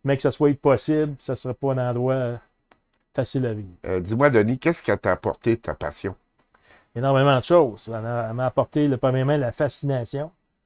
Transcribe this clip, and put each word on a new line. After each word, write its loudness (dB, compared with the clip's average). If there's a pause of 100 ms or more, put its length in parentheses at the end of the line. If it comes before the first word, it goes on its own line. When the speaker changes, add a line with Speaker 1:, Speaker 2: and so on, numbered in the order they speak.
Speaker 1:
mais 2
que -8
ça 2
soit 2
possible, 2
ça -6
sera -8
pas -2
un -2
endroit -2 (760)
facile -2
à -2
vivre. -10 (160)
Speaker 2:
Euh, -2
dis-moi, 2
Denis, 4
qu'est-ce -2
qui -2
t'a 0
apporté 0
ta -8
passion ? -8 (800)
Speaker 1:
Énormément 2
de -4
choses. 4
Elle -8
m'a, -4
elle -8
m'a -2
apporté, 0
le, 0
premièrement, 0
la -2
fascination, -6 (340)